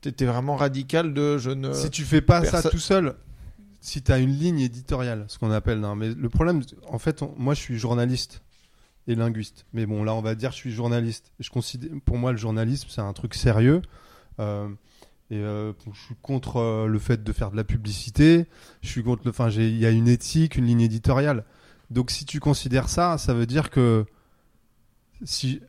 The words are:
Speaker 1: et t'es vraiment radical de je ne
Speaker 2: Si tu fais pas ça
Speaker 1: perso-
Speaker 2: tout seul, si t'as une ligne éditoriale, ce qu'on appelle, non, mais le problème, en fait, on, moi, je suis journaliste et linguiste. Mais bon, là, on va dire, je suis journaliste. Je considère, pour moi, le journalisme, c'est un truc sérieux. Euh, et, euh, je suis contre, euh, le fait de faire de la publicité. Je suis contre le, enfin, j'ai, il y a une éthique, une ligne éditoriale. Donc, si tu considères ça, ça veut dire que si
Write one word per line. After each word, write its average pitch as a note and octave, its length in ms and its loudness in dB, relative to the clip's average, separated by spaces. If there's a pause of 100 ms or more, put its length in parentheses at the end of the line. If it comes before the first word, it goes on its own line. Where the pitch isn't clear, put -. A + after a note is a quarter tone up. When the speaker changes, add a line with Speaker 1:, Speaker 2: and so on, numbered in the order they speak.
Speaker 1:
et C#3 60 -6
t'es C3 120 0
vraiment B2+ 300 0
radical C#3 580 0
de D3 240 0
je B2+ 140 -4
ne C3+ 220 -4
Speaker 2:
Si C#3 180 -2
tu D#3 120 -6
fais D3+ 180 4
pas E3+ 220 6
ça E3 180 2
Speaker 1:
perso- D#3+ 100 2
Speaker 2:
tout E3+ 80 0
seul, F3+ 360 2 (640)
si - 200 -8
t'as C3 180 4
une C3 120 4
ligne D#3 300 0
éditoriale, B2 680 -4
ce - 100 -16
qu'on A2 140 0
appelle, G#2+ 280 0
non, G#2 160 -4
mais A2 180 -4
le A#2+ 160 -4
problème, D#3+ 340 2 (260)
en A#2+ 80 -6
fait, D#3 240 -2
on, C#3+ 160 -8
moi, C3 160 0
je C#3+ 80 -2
suis A#2+ 160 -6
journaliste A#2+ 640 -2 (680)
et A#2+ 80 0
linguiste. A2+ 580 -4
Mais A2+ 120 -2
bon, G#2 180 -2
là, A2 120 -2
on A2+ 60 -4
va A2 120 -2
dire, A#2 180 -4
je - 60 -12
suis B2+ 140 -10
journaliste. A#2 680 -2
Je - 100 -12
considère, B2+ 420 -6 (140)
pour B2 120 0
moi, B2 140 0
le B2 60 -2
journalisme, A2+ 520 -2
c'est - 120 -8
un G2+ 120 -6
truc - 220 -8
sérieux. B2+ 460 4 (580)
Euh, G#2 280 -4 (640)
et, A2 80 -8
euh, G#2 360 -6 (200)
je G2+ 120 -20
suis A#2+ 160 -14
contre, C3 360 -4
euh, A2 300 0
le G#2+ 120 2
fait A2 240 -2
de G#2+ 100 -4
faire G2+ 180 -4
de G#2 60 -6
la A2 80 -2
publicité. A#2+ 800 4 (360)
Je - 80 -10
suis B2 140 -4
contre A#2+ 220 0
le, B2 60 0
enfin, A#2 180 0
j'ai, A2 200 2
il A2+ 80 -2
y A2+ 80 2
a A2+ 60 6
une A2+ 160 4
éthique, D3+ 480 2
une B2+ 100 2
ligne A#2 160 4
éditoriale. A#2 640 2 (460)
Donc, B2 220 -2
si - 140 -8
tu D3+ 140 -6
considères C3 500 0
ça, E3+ 280 2
ça - 160 0
veut A#2 120 2
dire C3+ 240 -2
que A#2 360 4 (1160)
si C3 460 -4